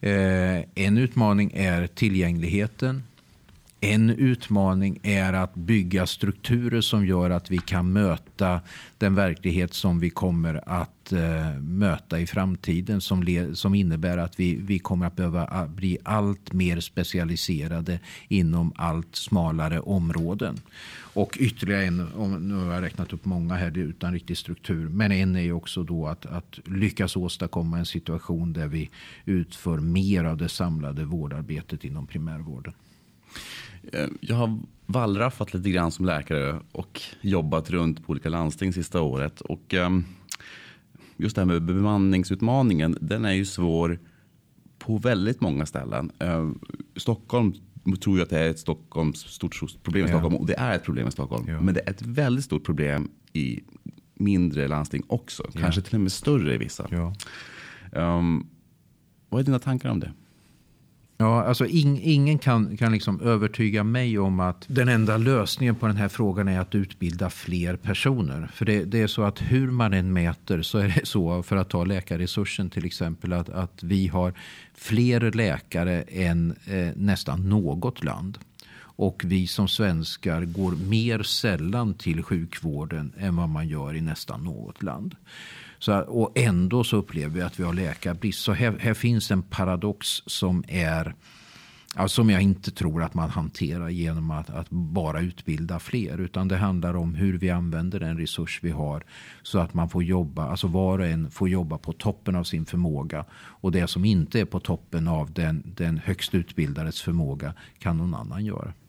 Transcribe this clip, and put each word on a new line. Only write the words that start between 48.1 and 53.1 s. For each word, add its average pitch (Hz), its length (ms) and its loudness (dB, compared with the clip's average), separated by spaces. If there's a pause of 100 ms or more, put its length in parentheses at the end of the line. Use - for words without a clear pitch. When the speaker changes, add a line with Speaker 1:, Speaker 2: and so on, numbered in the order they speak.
Speaker 2:
jag 87 60 4
att - 60 -8
det 82 80 2
är 82 120 4
ett 78 160 -6
Stockholms-, 80 640 -2
stort - 260 -6
so-, - 280 -8
problem 90 240 2
i - 40 2
Speaker 1:
Ja. - 80 2
Speaker 2:
Stockholm, 82 180 2
och - 100 0
det - 120 0
är 123 160 0
ett - 100 -2
problem 64 240 -2
i - 20 -2
Stockholm. 62 380 -4
Speaker 1:
Ja. 80 120 -2
Speaker 2:
Men 90 140 4
det 85 120 0
är - 40 -4
ett 98 120 -8
väldigt 127 420 0
stort - 200 -4
problem 73 460 0 (220)